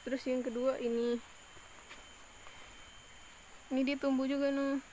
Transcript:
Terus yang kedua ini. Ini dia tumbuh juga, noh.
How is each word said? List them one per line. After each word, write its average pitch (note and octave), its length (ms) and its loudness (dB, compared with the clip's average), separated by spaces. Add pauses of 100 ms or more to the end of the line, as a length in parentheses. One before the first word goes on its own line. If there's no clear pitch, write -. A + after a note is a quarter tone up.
Terus B3+ 220 0
yang B3+ 160 4
kedua B3 400 2
ini. A#3 400 2 (2500)
Ini C4 160 4
dia C#4 100 4
tumbuh C4+ 300 4
juga, C#4 240 4
noh. C#4 320 2 (120)